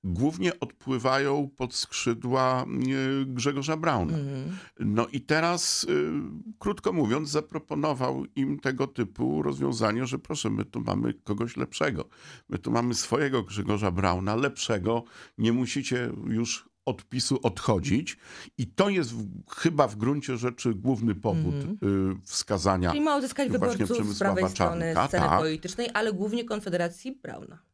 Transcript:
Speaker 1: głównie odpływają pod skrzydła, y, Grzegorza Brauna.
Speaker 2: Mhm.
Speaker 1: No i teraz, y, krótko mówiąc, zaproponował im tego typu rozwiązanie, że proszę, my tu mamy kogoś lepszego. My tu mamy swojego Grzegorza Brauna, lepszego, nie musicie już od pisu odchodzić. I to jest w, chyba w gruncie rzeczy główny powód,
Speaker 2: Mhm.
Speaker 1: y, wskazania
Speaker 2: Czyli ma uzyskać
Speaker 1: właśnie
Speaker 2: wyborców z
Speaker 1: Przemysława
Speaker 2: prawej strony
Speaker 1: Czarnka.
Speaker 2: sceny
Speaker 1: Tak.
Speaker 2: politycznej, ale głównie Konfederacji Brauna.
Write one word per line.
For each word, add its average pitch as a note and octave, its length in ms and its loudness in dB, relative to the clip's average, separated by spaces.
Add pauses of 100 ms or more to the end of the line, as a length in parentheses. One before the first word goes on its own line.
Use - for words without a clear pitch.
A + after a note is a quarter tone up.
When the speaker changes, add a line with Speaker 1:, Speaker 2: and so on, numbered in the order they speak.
Speaker 1:
głównie D#3+ 540 0
odpływają C3+ 960 0
pod B2+ 180 -6
skrzydła, B2+ 920 0 (560)
y, C3+ 40 0
Grzegorza C#3 500 -2
Brauna. D3+ 420 2
Speaker 2:
Mhm. C#3 380 -6 (240)
Speaker 1:
No G#2+ 320 2
i C#3 80 -4
teraz, E3 640 2
y, D3+ 260 2 (480)
krótko G3+ 340 0
mówiąc, C#3+ 380 2
zaproponował D3 920 -2 (120)
im C#3 240 0
tego C3+ 260 0
typu B2+ 560 0
rozwiązanie, C3 640 0
że C3 120 -4
proszę, D3 320 -4
my G#2+ 140 -2
tu A#2 160 -6
mamy G#2+ 340 0
kogoś A2+ 420 -6
lepszego. - 520 -2 (400)
My B2 100 -4
tu - 120 -4
mamy A#2+ 240 2
swojego C3 480 0
Grzegorza G2 480 0
Brauna, F#2+ 460 2
lepszego, A#2 680 0 (340)
nie A2+ 140 4
musicie B2 580 0 (160)
już A2+ 420 -2 (160)
od B2 200 -4
pisu B2+ 380 -2
odchodzić. G#2+ 760 0 (420)
I G2+ 80 0
to G3+ 220 2
jest D#3 260 0
w, A2 120 -6 (240)
chyba D3 380 2
w G#2+ 80 -6
gruncie C3 400 0
rzeczy A#2+ 380 0
główny A2+ 400 2
powód, A#2 400 0
Speaker 2:
Mhm. D3+ 240 -4 (340)
Speaker 1:
y, F#2+ 120 -4
wskazania F2+ 680 2
Speaker 2:
Czyli D4 140 0
ma D4 120 2
uzyskać C#4 320 -2
Speaker 1:
właśnie G3 100 2
Speaker 2:
wyborców G3 300 2
z A#3+ 120 0
Speaker 1:
Przemysława G2 340 0
Speaker 2:
prawej F#2+ 160 2
strony B2 300 0 (140)
Speaker 1:
Czarnka. A2 140 2
Speaker 2:
sceny D#3 200 2
Speaker 1:
Tak. E2+ 120 4
Speaker 2:
politycznej, E3 540 -4
ale A3 180 0
głównie G#3+ 320 -2
Konfederacji G3+ 680 -4 (100)
Brauna. - 360 -12 (160)